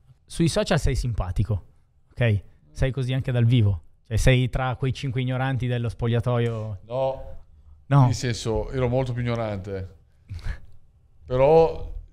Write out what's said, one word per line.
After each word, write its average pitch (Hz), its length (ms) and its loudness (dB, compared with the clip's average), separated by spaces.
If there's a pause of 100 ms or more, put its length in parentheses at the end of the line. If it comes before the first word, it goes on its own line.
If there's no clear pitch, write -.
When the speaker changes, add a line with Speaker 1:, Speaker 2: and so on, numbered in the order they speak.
(260)
Speaker 1:
Sui 165 240 0
social 208 300 2
sei 135 160 0
simpatico, 101 720 -2 (460)
ok? 110 320 0 (280)
Sei 131 200 0
così 127 220 -2
anche 131 180 -2
dal 120 140 4
vivo? 107 360 4 (260)
Cioè, 110 100 -2
sei 127 320 4
tra 127 260 -2
quei 127 180 -2
cinque 131 280 -4
ignoranti 127 460 -2
dello 120 220 -2
spogliatoio? 117 960 -2
Speaker 2:
No. 131 380 -4 (600)
Speaker 1:
No. 135 200 6
Speaker 2:
Nel 117 100 2
senso, 110 560 -4
ero 131 180 -2
molto 123 240 -2
più 123 80 -6
ignorante. 104 760 -6 (320)
<laughs> - 1000 -12
Però, 160 680 4 (200)